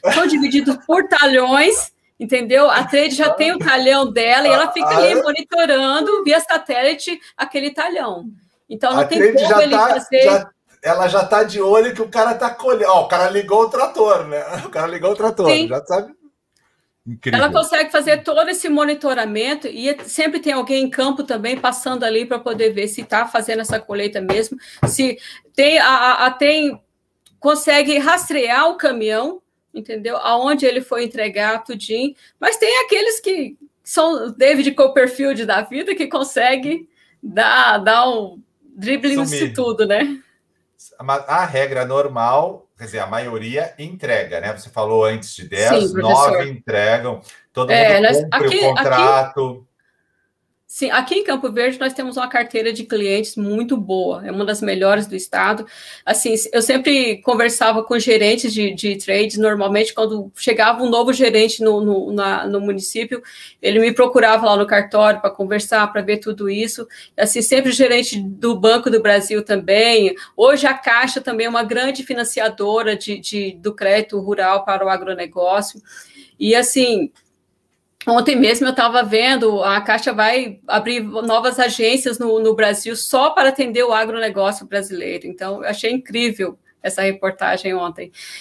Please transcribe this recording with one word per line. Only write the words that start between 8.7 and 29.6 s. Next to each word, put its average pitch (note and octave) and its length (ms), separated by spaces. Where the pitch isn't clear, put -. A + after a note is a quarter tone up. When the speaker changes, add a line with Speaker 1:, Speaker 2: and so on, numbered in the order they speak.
Speaker 1:
não C4+ 80
Speaker 2:
A C#4+ 40
Speaker 1:
tem - 120
Speaker 2:
trade G#3 180
Speaker 1:
como C4+ 140
Speaker 2:
já G#3 140
Speaker 1:
ele G3 120
Speaker 2:
tá, A3 140
Speaker 1:
fazer C4 340
Speaker 2:
já, C4+ 260
ela F3 280
já G3 160
tá G#3+ 180
de G3+ 180
olho A3 320
que A3+ 80
o A3 60
cara A3+ 280
tá A#3 160
colhendo. A3 380
Ó, F3 140
o - 60
cara F3+ 200
ligou G3+ 340
o A3+ 60
trator, G#3 600
né? D3 120
<laughs> - 100
O - 40
cara D#3+ 180
ligou F3 240
o G#3 40
trator, G#3 360
Speaker 1:
Sim. D#4+ 160
Speaker 2:
já C#3 180
sabe. G3+ 280
Incrível. A#2+ 340
Speaker 1:
Ela C#4+ 120
consegue D#4+ 400
fazer D4+ 320
todo D#4+ 240
esse F4+ 220
monitoramento C#4+ 1000
e A#3+ 220
é, C#4+ 140
sempre D#4+ 360
tem D4 140
alguém C4+ 300
em C4 60
campo C4+ 340
também A#3+ 340
passando B3 460
ali A3+ 240
pra A#3+ 100
poder A3+ 360
ver G3+ 140
se G#3+ 160
tá A3 220
fazendo A3+ 360
essa A3 180
colheita G#3 420
mesmo. G3+ 340
Se B3+ 300
tem D4 240
a, - 80
a, B3+ 400
a, B3+ 40
tem, D4 480
consegue D4 580
rastrear C#4+ 720
o F4 80
caminhão, A#3+ 640